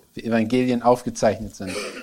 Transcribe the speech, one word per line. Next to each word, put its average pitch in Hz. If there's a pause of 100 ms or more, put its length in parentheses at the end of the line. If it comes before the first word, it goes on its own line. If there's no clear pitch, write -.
(160)
Evangelien 120
aufgezeichnet 117
sind. 95 (320)